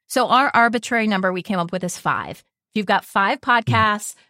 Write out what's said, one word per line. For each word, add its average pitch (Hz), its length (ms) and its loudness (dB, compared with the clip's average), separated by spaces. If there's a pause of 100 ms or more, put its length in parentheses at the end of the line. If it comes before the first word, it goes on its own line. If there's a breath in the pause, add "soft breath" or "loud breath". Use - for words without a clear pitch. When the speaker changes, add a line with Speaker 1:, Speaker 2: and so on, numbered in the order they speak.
Speaker 1:
So 247 200 0
our 262 260 2
arbitrary 233 540 2
number 190 260 0
we 180 80 -4
came 190 160 -4
up 170 140 -2
with 185 120 -4
is 180 140 -8
five. 104 420 -4
If - 360 -18
you've 214 100 -2
got 202 200 0
five 214 360 -2
Speaker 2:
Mm. 240 220 2
Speaker 1:
podcasts 220 500 0 (160 soft breath)